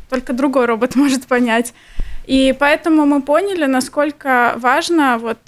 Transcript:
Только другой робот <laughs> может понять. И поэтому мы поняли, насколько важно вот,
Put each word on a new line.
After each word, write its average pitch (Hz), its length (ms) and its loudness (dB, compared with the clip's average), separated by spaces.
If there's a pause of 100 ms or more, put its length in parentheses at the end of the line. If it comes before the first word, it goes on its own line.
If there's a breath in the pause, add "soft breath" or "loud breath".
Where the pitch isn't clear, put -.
Только 262 240 -6
другой 262 320 0
робот 233 300 -2
<laughs> - 0 -
может 262 320 2
понять. 240 460 0 (540 loud breath)
И 262 320 2
поэтому 311 460 2
мы 285 160 2
поняли, 330 440 0
насколько 262 920 0
важно 277 600 0
вот, 226 280 -8